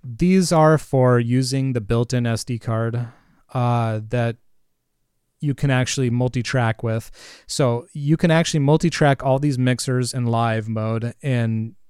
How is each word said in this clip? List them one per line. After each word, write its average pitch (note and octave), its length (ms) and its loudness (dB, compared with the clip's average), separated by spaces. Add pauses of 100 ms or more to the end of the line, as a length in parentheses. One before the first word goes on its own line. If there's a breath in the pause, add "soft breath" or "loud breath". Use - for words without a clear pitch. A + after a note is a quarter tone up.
These F3 460 2
are D#3 240 6
for B2+ 420 2
using B2+ 540 0
the A#2+ 80 -2
built-in A#2+ 460 -2
S A2+ 180 -4
D A#2+ 140 -6
card, A#2 500 -4 (460 loud breath)
uh, A#2+ 460 0 (100)
that A#2 260 -2 (1040)
you C#3+ 140 -2
can C#3 160 0
actually B2+ 400 0
multi-track A#2+ 720 -2
with. A2+ 280 -6 (360 loud breath)
So A#2+ 480 -2
you D3+ 240 0
can E3+ 120 2
actually D#3+ 300 2
multi-track D3 600 2
all C3+ 160 2
these C#3+ 200 0
mixers B2+ 540 0
in B2 140 -4
live A2+ 420 -2
mode A2 540 -4
and A#2 520 -2 (160)